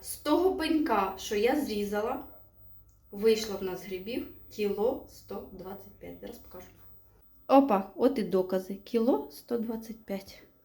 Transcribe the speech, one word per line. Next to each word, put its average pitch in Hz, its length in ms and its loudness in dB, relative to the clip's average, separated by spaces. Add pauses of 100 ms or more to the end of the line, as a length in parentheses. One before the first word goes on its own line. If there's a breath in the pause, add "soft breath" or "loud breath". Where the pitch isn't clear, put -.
з - 140 -10
того 349 400 2
пенька, 294 640 0
що - 180 -4
я 254 240 2
зрізала, 208 640 -2 (840)
вийшло 214 500 2
в - 20 -8
нас 185 240 -6
грибів 190 400 -6 (240)
кіло 208 580 0
сто - 440 -12
двадцять 190 460 -16
п'ять. 175 220 -16
Зараз 202 160 -14
покажу. - 300 -20 (840)
Опа, 254 480 6
от 247 220 4
і 214 40 0
докази. 185 520 0
Кіло 226 580 0
сто - 260 -4
двадцять 220 460 -8
п'ять. - 380 -10 (220)